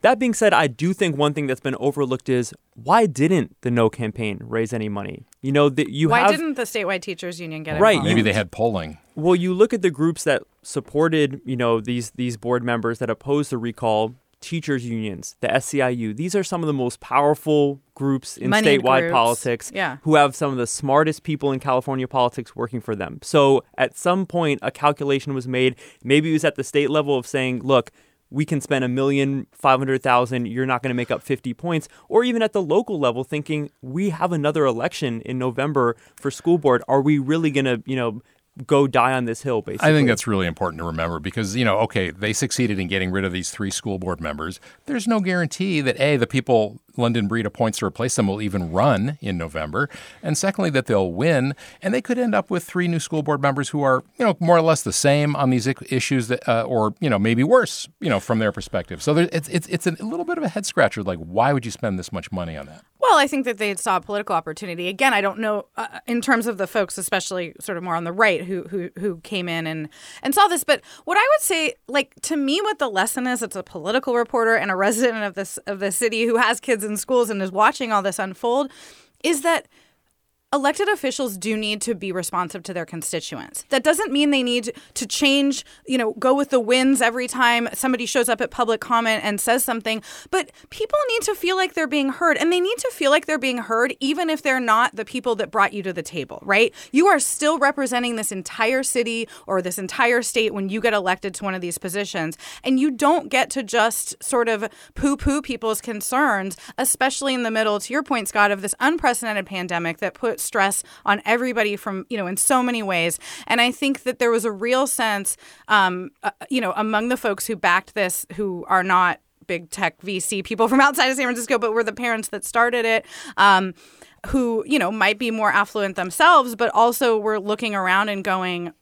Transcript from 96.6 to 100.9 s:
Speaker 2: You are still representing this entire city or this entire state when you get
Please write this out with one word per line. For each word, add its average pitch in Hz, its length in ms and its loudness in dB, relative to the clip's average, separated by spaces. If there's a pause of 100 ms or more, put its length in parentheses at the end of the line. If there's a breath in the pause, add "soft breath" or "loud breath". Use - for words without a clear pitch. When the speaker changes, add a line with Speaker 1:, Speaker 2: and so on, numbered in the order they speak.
Speaker 2:
You 320 140 6
are 349 120 6
still 302 400 0
representing 247 560 0
this 214 160 -6
entire 226 520 -2
city 226 440 -2 (200 loud breath)
or 185 140 0
this 175 160 -6
entire 240 440 0
state 226 320 -2
when 196 160 -4
you 208 100 -4
get 220 140 2